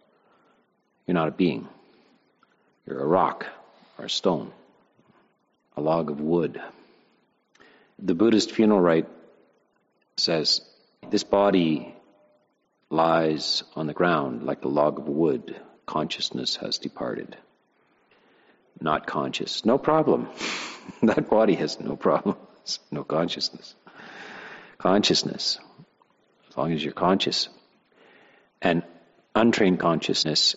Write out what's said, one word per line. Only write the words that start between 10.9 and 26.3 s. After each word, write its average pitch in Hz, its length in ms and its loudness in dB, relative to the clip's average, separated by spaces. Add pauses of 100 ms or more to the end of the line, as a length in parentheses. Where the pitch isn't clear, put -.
"This 101 120 0
body 95 720 2 (920)
lies 80 760 2 (120)
on 80 120 -6
the 73 60 -4
ground 76 540 0
like - 180 -4
a - 40 -2
log 147 300 2
of 147 100 -8
wood. 143 460 0 (300)
Consciousness - 720 -6
has - 220 -6
departed." - 580 -10 (1400)
Not 78 260 -2
conscious. - 600 -6
No 117 100 4
problem. 143 560 2
<laughs> - 60 -16 (640)
That - 260 2
body 107 280 4
has - 240 -4
no - 160 -8
problem. - 440 0
<laughs> - 60 -20 (440)
No 147 140 -8
consciousness. - 720 -4 (1040)
Consciousness. - 800 0 (920)